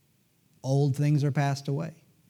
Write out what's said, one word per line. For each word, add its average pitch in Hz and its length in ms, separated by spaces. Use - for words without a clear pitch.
Old 135 340
things 147 280
are 143 80
passed 139 360
away, 156 280